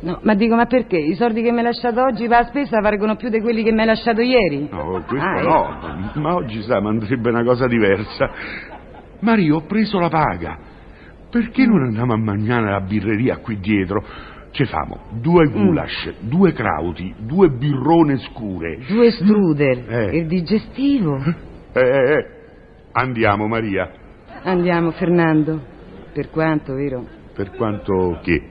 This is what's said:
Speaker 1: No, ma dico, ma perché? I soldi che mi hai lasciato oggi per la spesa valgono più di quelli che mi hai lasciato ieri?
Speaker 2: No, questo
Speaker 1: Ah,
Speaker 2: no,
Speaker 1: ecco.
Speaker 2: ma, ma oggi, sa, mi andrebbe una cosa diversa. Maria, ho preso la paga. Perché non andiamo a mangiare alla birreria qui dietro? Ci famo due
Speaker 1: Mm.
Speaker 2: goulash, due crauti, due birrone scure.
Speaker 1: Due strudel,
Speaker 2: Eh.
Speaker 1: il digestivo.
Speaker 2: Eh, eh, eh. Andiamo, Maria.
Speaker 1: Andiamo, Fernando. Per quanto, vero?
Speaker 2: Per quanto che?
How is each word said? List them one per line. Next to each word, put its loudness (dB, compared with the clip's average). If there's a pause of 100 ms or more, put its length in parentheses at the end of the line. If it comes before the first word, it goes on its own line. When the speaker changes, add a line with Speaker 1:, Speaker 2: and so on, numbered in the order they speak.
Speaker 1:
No, -6
ma 4
dico, 2
ma 4
perché? 0
I 0
soldi 0
che 2
mi 0
hai 0
lasciato -2
oggi 0
per 4
la 2
spesa -2
valgono 0
più -6
di 0
quelli 0
che 4
mi 2
hai 2
lasciato 2
ieri? 2
Speaker 2:
No, -6
questo -2
Speaker 1:
Ah, -2
Speaker 2:
no, 2
Speaker 1:
ecco. -12
Speaker 2:
ma, -8
ma 0
oggi, -6
sa, 0
mi -2
andrebbe -2
una 2
cosa 2
diversa. 2 (920)
Maria, 4
ho 0
preso -2
la 2
paga. -2 (720)
Perché 0
non 4
andiamo 0
a 2
mangiare 0
alla 0
birreria 0
qui -8
dietro? 0 (460)
Ci 0
famo -6 (200)
due 6
Speaker 1:
Mm. 0
Speaker 2:
goulash, 0
due 2
crauti, -4
due 2
birrone 2
scure. -8
Speaker 1:
Due 4
strudel, 2
Speaker 2:
Eh. -2
Speaker 1:
il -2
digestivo. 0 (580)
Speaker 2:
Eh, 2
eh, 4
eh. 2 (680)
Andiamo, 2
Maria. -2 (540)
Speaker 1:
Andiamo, 0
Fernando. 2 (500)
Per -8
quanto, -2
vero? -6 (300)
Speaker 2:
Per -8
quanto -2
che? 0